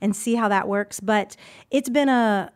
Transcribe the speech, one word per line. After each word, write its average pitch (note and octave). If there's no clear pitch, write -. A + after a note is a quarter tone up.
and G3+
see A#3
how A3+
that G3
works. G3+
But G3+
it's C4+
been C#4
a, A3